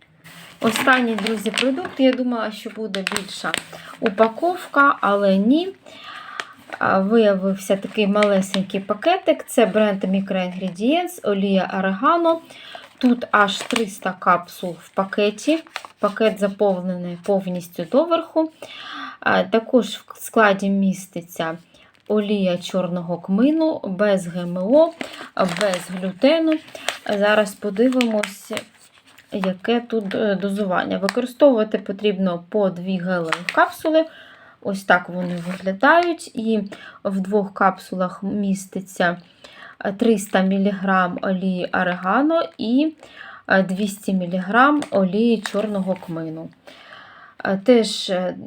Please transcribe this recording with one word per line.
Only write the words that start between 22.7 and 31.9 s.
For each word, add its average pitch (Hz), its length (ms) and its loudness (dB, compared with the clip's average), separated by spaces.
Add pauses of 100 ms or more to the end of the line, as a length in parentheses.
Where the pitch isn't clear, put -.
кмину, 294 680 2
без 196 420 0
Г 175 140 -8
М 175 160 -6
О, 277 360 4 (440)
без 180 540 -2
глютену. 262 600 0 (540)
Зараз 208 480 2
подивимось, 220 1000 -2 (800)
яке 196 480 -2
тут, 220 340 -4
е, 220 200 0
дозування. 196 640 -2
Використовувати 233 800 2
потрібно 190 720 -2